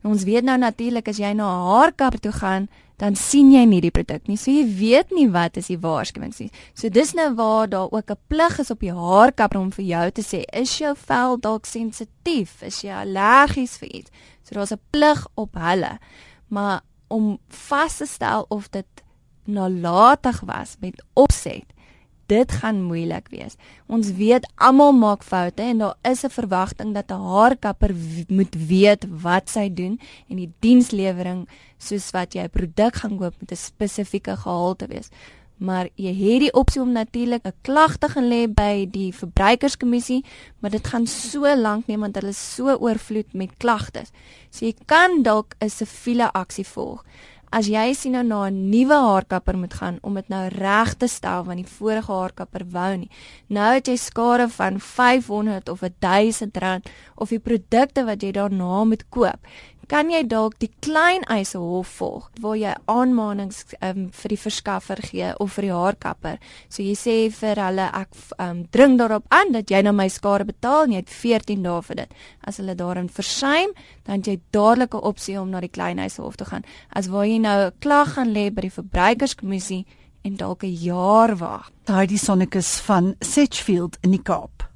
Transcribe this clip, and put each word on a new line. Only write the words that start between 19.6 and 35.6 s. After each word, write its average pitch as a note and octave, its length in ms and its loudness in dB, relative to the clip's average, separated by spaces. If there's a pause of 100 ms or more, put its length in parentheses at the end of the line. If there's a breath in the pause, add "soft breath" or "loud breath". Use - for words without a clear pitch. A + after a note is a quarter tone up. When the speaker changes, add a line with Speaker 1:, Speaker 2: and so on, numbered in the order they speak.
Speaker 1:
was - 340 -10
met - 240 -12 (100)
opset, - 520 2 (640 soft breath)
dit A3+ 220 4 (100)
gaan G#3+ 240 -2
moeilik E3 480 -6
wees. - 240 -16 (300 soft breath)
Ons G#3 300 -2
weet A#3 280 4 (100)
almal C#4 380 8
maak G#3+ 320 4
foute F3+ 360 -4
en A3+ 220 -2
daar G3 140 -4 (140)
is B3 120 -2
'n C4+ 60 -4
verwagting G3 640 -4
dat G3+ 180 -8
'n F#3+ 220 -8
haarkapper G#3 600 4
w-, E3 360 -8
moet F#3+ 260 0
weet F#3 500 4 (160)
wat F3+ 280 0
sy G3+ 240 -4
doen F#3 260 -6 (300 loud breath)
en - 60 -10
die F3+ 240 -8
dienslewering F#3+ 880 2 (300 soft breath)
soos - 340 -8
wat F3+ 220 -6
jy F3+ 100 -6
'n E3 60 -10
produk G#3 460 0
gaan G3+ 220 -6
koop F3+ 220 -6
moet - 120 -16
'n F#3 40 -10
spesifieke G3+ 840 -6
gehalte F3+ 500 -4
wees. - 220 -14 (500 soft breath)
Maar F#3 300 -4 (100)